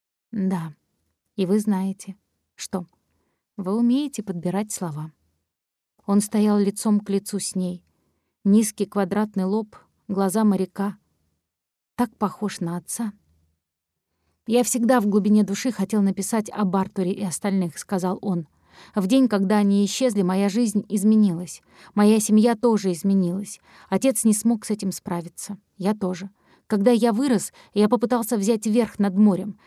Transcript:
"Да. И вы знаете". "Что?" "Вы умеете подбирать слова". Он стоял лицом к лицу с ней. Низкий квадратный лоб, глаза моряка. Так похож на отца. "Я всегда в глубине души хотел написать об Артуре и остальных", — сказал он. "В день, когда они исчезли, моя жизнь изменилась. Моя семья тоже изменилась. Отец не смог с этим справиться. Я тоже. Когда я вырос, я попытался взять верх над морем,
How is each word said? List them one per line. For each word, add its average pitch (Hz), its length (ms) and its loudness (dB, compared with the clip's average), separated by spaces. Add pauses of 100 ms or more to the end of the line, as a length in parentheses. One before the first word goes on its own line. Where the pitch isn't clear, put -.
(320)
"Да. 190 420 -4 (600)
И 196 100 -2
вы 202 140 2
знаете". 190 580 -4 (380)
"Что?" - 320 -10 (720)
"Вы 196 200 -4
умеете 247 460 0
подбирать 185 480 -4
слова". 156 400 -8 (960)
Он 202 120 2
стоял 208 380 2
лицом 208 420 0
к 208 120 -6
лицу 196 280 -4
с - 140 -8
ней. 180 300 -6 (600)
Низкий 208 440 2
квадратный 202 560 -2
лоб, 214 320 -4 (320)
глаза 196 360 0
моряка. 196 540 0 (1000)
Так 240 220 -2
похож 202 420 -4
на 170 180 -4
отца. 208 360 -8 (1300)
"Я 240 160 2
всегда 247 360 2
в 202 60 0
глубине 208 380 2
души 202 280 -4
хотел 202 300 -2
написать 196 480 -2
об 196 260 -2
Артуре 190 360 -2
и 202 120 -8
остальных", — 185 540 -4
сказал 185 460 -4
он. 175 240 -4 (480)
"В 180 100 0
день, 254 220 4
когда 208 300 0
они 202 280 4
исчезли, 202 380 0
моя 190 260 0
жизнь 208 400 0
изменилась. 196 720 2 (320)
Моя 208 260 6
семья 214 360 4
тоже 220 360 2
изменилась. 190 680 -2 (300)
Отец 220 340 0
не 220 100 4
смог 220 320 -2
с - 60 -6
этим 202 200 -4
справиться. 175 680 -10 (180)
Я 196 160 0
тоже. 185 380 -6 (380)
Когда 208 220 2
я 233 220 4
вырос, 247 380 0 (220)
я 208 160 4
попытался 226 480 0
взять 220 300 0
верх 220 320 0
над 196 180 0
морем, 202 500 2